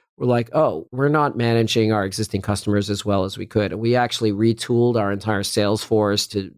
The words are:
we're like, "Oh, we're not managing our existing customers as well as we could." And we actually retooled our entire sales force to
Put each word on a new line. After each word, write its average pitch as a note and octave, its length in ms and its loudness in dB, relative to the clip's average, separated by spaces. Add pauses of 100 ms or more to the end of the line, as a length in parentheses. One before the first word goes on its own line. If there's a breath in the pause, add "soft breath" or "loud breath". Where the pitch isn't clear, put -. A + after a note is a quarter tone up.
(200 soft breath)
we're C#3 60 -4
like, A#2+ 260 0
"Oh, A#2 380 0
we're C3+ 200 0
not D3 280 2
managing A#2 540 2
our G#2+ 120 2
existing G2 380 -4
customers G2+ 480 -2
as G2+ 160 -4
well G2 180 2
as G2 140 -6
we G2+ 80 -6
could." G2+ 260 -2
And F#2 80 -8
we A#2 160 0
actually A#2+ 360 0
retooled A#2 640 2
our G2+ 160 0
entire G2+ 320 -2
sales G#2 400 0
force G#2 460 0
to F#2+ 280 -6